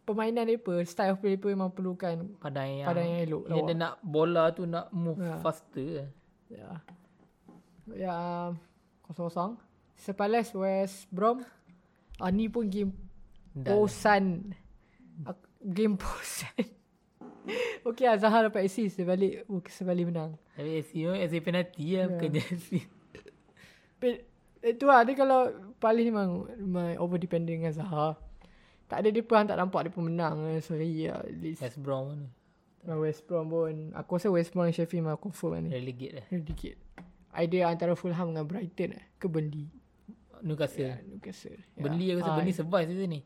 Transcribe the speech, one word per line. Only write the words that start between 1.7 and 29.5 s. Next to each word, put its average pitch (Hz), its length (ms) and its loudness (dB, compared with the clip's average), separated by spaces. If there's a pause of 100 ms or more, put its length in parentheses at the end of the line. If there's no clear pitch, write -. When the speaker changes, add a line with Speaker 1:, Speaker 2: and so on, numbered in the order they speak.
Speaker 2:
Padang 139 320 -4
yang, 139 160 -4
Speaker 1:
padang 170 160 2
yang 170 160 -2
elok, 160 240 -2
Speaker 2:
yang 165 140 0
dia 151 100 2
Speaker 1:
lawak. 165 80 0
Speaker 2:
nak 165 240 -2
bola 165 480 4
tu 170 160 -2
nak 170 240 -4
move 170 320 -4
Speaker 1:
Ya. 165 160 -4
Speaker 2:
faster 160 560 -4
lah. 143 160 -8 (400)
Speaker 1:
Ya. - 200 -18 (1200)
Ya, 190 240 -6
um, 175 360 -4 (540)
kosong 170 240 -8
kosong. 180 240 -2 (400)
Crystal - 240 -8
Palace, 220 380 2
West 190 520 0
Brom. 226 380 2 (720)
Ah, 185 140 -2
ni 214 180 2
pun 226 160 0
game 196 320 -2 (560)
Speaker 2:
Dah 135 160 -6
lah. 202 80 6
Speaker 1:
bosan. 196 800 4 (680)
Ak-, - 220 -12 (160)
game 202 380 2
<laughs> - 20 -4
bosan. - 800 -6 (1000)
Okey 240 240 0
lah, 226 120 8
Zaha 220 280 6
dapat 214 180 2
assist, 196 320 0
dia 180 100 -2
balik, 185 420 2
oh, 196 120 -4
Crystal - 260 -10
balik 180 220 2
menang. 160 300 -4 (160)
Speaker 2:
Tapi 156 260 -4
assist 151 240 -6
pun, 180 140 0
assist 170 260 0
penalti 175 480 -2
lah, 185 60 2
Speaker 1:
Ya. 185 100 4
Speaker 2:
bukannya 165 420 0
<laughs> - 40 -4
assist. - 360 -4 (1080)
Speaker 1:
Pe-, 247 280 0 (380)
itu 233 220 2
lah, 269 180 12
dia 254 120 4
kalau 262 260 6 (340)
Palace 226 280 4
ni 233 80 4
memang, 202 200 2 (240)
memang 180 440 -2
over 175 180 -2
dependent 170 400 -2
dengan 165 160 -2
Zaha. 156 400 -2 (720)
Tak - 160 -4
ada 214 100 4
dia 220 120 2
pun, 220 200 6
tak 208 120 2